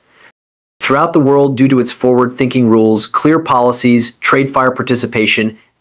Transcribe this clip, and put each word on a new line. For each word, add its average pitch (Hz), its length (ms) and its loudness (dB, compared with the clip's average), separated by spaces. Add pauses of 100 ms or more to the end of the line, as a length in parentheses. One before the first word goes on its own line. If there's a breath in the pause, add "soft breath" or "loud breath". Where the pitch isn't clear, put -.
(800 soft breath)
throughout 160 340 0
the 165 60 2
world 139 380 2
due 135 100 4
to 131 120 2
its 120 120 -2
forward-thinking 123 800 0
rules, 110 380 2
clear 156 320 0
policies, 123 800 0
trade 139 360 -2
fire 131 180 0
participation, 113 840 -4 (240 loud breath)